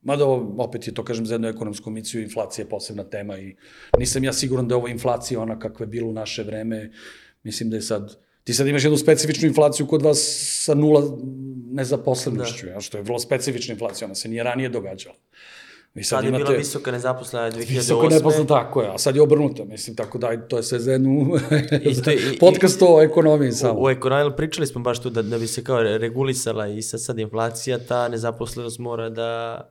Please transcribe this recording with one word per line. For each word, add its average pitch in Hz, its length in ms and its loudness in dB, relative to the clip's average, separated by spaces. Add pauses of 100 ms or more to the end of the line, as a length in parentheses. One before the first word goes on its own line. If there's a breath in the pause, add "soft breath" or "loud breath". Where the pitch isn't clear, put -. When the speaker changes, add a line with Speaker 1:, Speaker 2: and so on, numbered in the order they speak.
Speaker 1:
Mada 143 240 2
ovo, 117 380 0
opet 117 220 -8
je 113 80 -10
to, 113 100 -8
kažem, 113 220 -4
za 113 80 -4
jednu 113 140 -2
ekonomsku 110 420 -8
emisiju, 110 320 -8
inflacija 104 420 -8
je - 40 -14
posebna 101 360 -10
tema 101 340 -10
i 95 180 -16 (420 loud breath)
nisam 131 260 -4
ja 131 80 -2
siguran 127 360 -4
da 127 60 0
je 123 40 0
ovo 120 100 -6
inflacija 120 520 -6
ona 110 180 -8
kakva 113 260 -12
je 104 60 -12
bila 117 180 -6
u 110 40 -8
naše 110 300 -10
vreme. 110 480 -8 (520 loud breath)
Mislim 110 280 -8
da 110 60 -4
je 104 60 -6
sad, 104 340 -6 (280)
ti 120 100 -4
sad 135 120 2
imaš 143 180 2
jednu 151 140 4
specifičnu 156 500 4
inflaciju 147 380 4
kod 151 160 2
vas 147 200 4 (420)
sa 151 100 2
nula 151 280 8 (680)
nezaposlenošću, 123 920 -2
Speaker 2:
Da. 90 60 -14
Speaker 1:
ja, 101 80 -10
što 104 180 -10
je 101 40 -10
vrlo 117 160 -4
specifična 120 560 -4
inflacija, 107 320 -8
ona 95 80 -12
se 113 140 -8
nije 117 140 -6
ranije 123 260 -2
događala. 95 480 -10 (800 loud breath)
I - 100 -10
sad - 140 0
Speaker 2:
Tad 131 60 0
je 135 60 2
bila 131 100 0
Speaker 1:
imate 143 180 2
Speaker 2:
visoka 143 340 -4
nezaposlenost 123 640 -4
dve 113 80 -6
hiljade 127 160 -2
osme. 117 140 2
Speaker 1:
Visoko 131 140 4
nezaposlenost, 151 400 4
tako 131 340 2
je, 104 60 -2
a 98 100 -6
sad 135 180 0
je 151 60 8
obrnuto, 139 420 4
mislim, 107 320 -12
tako 117 220 -8
da, 113 300 -4
to 123 80 -2
je 113 60 0
sve 120 160 -2
za 120 140 0
jednu 135 340 4 (260)
<laughs> 147 380 2
Speaker 2:
I 127 120 0
to 151 80 2
je 147 60 4 (180)
i, - 40 -8
Speaker 1:
podcast 185 420 8
Speaker 2:
i 185 80 10
Speaker 1:
o 160 140 10
ekonomiji 151 500 6
samo. 117 280 0
Speaker 2:
U, 131 40 2
u 135 60 4
ekonomiji, 131 320 2
ali 143 140 0
pričali 156 300 -2
smo 127 140 -6
baš 120 220 -2
tu 123 80 -4
da, 113 120 -2
da 113 160 -2
bi 113 80 -4
se 120 180 -6
kao 123 180 0
re-, 107 160 2
regulisala 117 680 -2
i 107 140 -6
sad, 117 200 -8
sad 113 160 -6
inflacija, 113 600 -2
ta 120 300 -2
nezaposlenost 117 680 -6
mora 117 300 -6
da 117 520 -6 (100)